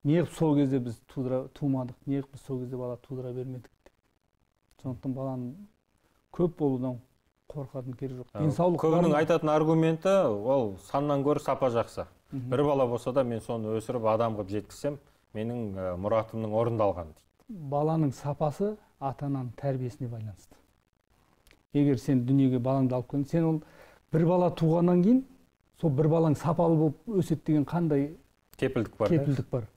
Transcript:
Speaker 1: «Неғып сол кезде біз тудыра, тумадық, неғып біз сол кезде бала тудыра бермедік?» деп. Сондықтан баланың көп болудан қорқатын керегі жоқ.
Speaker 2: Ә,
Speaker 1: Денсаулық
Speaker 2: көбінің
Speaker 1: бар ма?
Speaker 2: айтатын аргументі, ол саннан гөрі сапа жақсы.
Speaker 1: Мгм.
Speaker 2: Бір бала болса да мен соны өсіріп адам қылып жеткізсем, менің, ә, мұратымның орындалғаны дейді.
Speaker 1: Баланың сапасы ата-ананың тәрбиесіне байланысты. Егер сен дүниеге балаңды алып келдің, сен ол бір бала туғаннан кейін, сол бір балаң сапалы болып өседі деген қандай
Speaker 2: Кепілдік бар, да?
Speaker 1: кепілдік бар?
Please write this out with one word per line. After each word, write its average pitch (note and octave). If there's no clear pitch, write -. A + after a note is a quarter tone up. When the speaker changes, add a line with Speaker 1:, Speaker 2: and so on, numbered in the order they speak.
Speaker 1:
«Неғып D3+
сол D#3
кезде C#3
біз A#2+
тудыра, C3
тумадық, C3
неғып C#3
біз B2+
сол B2+
кезде C3
бала B2
тудыра B2+
бермедік?» B2+
деп. -
Сондықтан C3
баланың C3
көп E3+
болудан C3
қорқатын C3
керегі B2+
жоқ. -
Speaker 2:
Ә, -
Speaker 1:
Денсаулық E3
Speaker 2:
көбінің E3
Speaker 1:
бар E3+
ма? D3
Speaker 2:
айтатын D#3
аргументі, D#3+
ол G#2+
саннан C#3+
гөрі D3
сапа C3+
жақсы. A2+
Speaker 1:
Мгм. B2+
Speaker 2:
Бір C3
бала C#3
болса A#2+
да C3+
мен A#2
соны A2
өсіріп A2+
адам A2+
қылып G2
жеткізсем, C3+
менің, A2+
ә, F#2
мұратымның G#2+
орындалғаны G#2
дейді. -
Speaker 1:
Баланың D3+
сапасы D#3
ата-ананың C3+
тәрбиесіне B2+
байланысты. A2
Егер C#3+
сен B2+
дүниеге C3
балаңды C3
алып B2
келдің, C#3+
сен E3
ол D#3+
бір -
бала F3+
туғаннан F3
кейін, B3+
сол E3
бір D3+
балаң D#3+
сапалы E3
болып D3+
өседі F3+
деген D3+
қандай D3+
Speaker 2:
Кепілдік -
бар, F3
да? E3+
Speaker 1:
кепілдік C#3
бар? A#2+